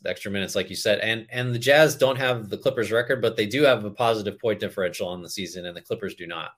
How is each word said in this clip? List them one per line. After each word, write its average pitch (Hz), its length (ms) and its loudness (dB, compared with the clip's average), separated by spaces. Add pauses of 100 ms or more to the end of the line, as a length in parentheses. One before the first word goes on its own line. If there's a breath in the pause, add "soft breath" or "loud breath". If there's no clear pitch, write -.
extra 90 240 -6
minutes, 98 260 -4
like 95 140 -2
you 92 40 -8
said. 104 260 2
And, 113 300 -2
and 123 240 -2
the 120 40 -2
Jazz 139 380 6
don't 131 200 4
have 123 320 -2
the 101 80 -6
Clippers 113 340 -2
record, 120 300 2
but 113 160 0
they 113 80 2
do 120 180 0
have 123 220 6
a 104 60 -6
positive 107 480 0
point 107 200 0
differential 92 480 -4
on 90 140 -8
the 85 80 -14
season, 87 380 -8
and 87 100 -10
the 82 60 -16
Clippers 98 320 -6
do 87 120 -12
not. 85 320 -8